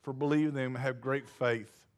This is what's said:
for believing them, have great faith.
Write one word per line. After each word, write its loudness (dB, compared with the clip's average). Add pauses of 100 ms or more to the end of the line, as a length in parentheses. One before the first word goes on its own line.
for -8
believing 2
them, -2
have -2
great -2
faith. -2 (140)